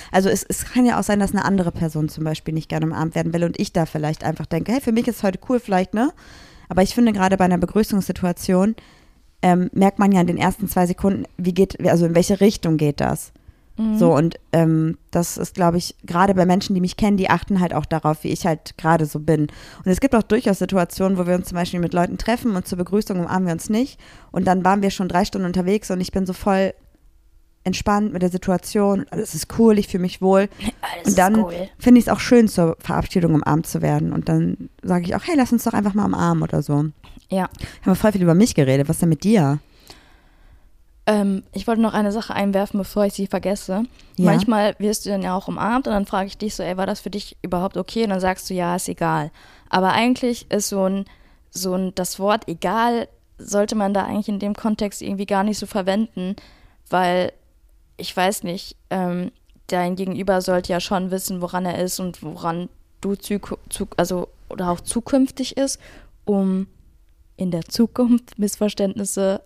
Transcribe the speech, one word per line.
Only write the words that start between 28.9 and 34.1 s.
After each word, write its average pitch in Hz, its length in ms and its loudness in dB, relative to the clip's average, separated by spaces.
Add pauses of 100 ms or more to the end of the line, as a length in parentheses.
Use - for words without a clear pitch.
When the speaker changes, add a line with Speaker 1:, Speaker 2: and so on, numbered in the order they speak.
Speaker 1:
Alles 180 260 -6
ist - 220 -10
cool, 220 220 6
ich 202 80 -2
fühle 180 160 -4
mich - 180 -6
wohl. 190 320 4
Speaker 2:
<laughs> - 280 -8
Alles - 260 -8
Speaker 1:
Und 196 100 0
dann 190 180 6
Speaker 2:
ist 220 80 4
cool. 175 260 -8 (100)
Speaker 1:
finde 247 200 8
ich's 220 100 2
auch 202 100 0
schön, 240 280 6
zur 170 320 2
Verabschiedung 165 540 0
umarmt 156 320 0
zu 165 160 -4
werden. 151 320 0